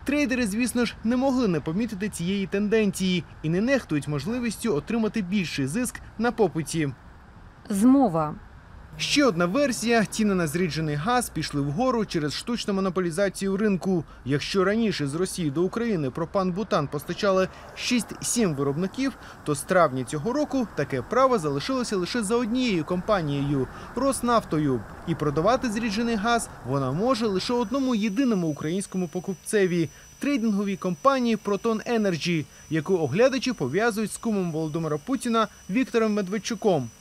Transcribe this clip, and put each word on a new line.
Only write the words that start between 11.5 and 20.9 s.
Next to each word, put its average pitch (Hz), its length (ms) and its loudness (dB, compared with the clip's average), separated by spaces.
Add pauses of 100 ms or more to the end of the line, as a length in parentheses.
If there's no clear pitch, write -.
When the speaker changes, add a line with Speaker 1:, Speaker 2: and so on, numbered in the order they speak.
Speaker 1:
вгору 214 440 0
через 151 280 -2
штучну - 400 -4
монополізацію 190 840 0
ринку. 185 460 2 (220)
Якщо 147 380 0
раніше 196 440 2
з 139 80 -4
Росії 175 360 -2
до 160 120 0
України 185 460 0
пропан-бутан 175 800 0
постачали 185 600 0 (280)
шість-сім - 800 0
виробників, 170 580 -2 (300)
то 147 120 0
з 143 60 -8
травня 147 420 4
цього 151 300 -4
року 277 420 0
таке 139 260 -2